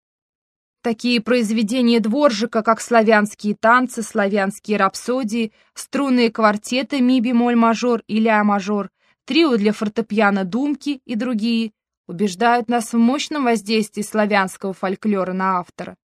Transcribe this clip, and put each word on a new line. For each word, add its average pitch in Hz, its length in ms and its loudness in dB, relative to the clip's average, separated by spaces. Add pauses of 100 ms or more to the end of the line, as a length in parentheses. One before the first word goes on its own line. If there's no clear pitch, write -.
(840)
Такие 240 380 -2
произведения 233 800 2
Дворжика, 226 640 0
как 226 180 2
славянские 214 760 2
танцы, 240 480 2
славянские 202 720 -2
рапсодии, 220 760 -2 (220)
струнные 254 560 0
квартеты 226 680 -2
ми 254 200 4
бемоль 240 360 0
мажор 226 500 0
и 214 140 -2
ля 220 240 2
мажор, 202 460 -2 (340)
трио 294 320 2
для 208 160 2
фортепиано 208 720 -2
"Думки" 262 600 -4
и 247 120 -8
другие, 226 560 -2 (340)
убеждают 208 640 0
нас 233 240 -2
в 233 60 0
мощном 277 480 0
воздействии 214 560 -2
славянского 202 680 -2
фольклора 190 600 -4
на 190 260 -2
автора. 180 460 -12